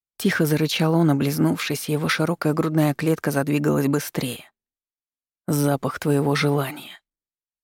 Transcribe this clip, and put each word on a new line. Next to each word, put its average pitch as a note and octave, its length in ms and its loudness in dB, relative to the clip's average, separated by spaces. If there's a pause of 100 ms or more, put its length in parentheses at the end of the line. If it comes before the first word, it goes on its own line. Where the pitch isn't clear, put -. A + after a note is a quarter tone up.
(160)
тихо E3+ 300 0
зарычал D#3 480 0
он, E3 160 4
облизнувшись, D3 800 0
и D#3 40 -2
его D#3 160 -2
широкая D#3+ 440 0
грудная D#3 420 2
клетка D#3 380 -2
задвигалась D3 560 0
быстрее. C#3 600 -4 (1000)
«Запах C#3+ 500 0
твоего D3 380 0
желания». C#3+ 640 -2 (640)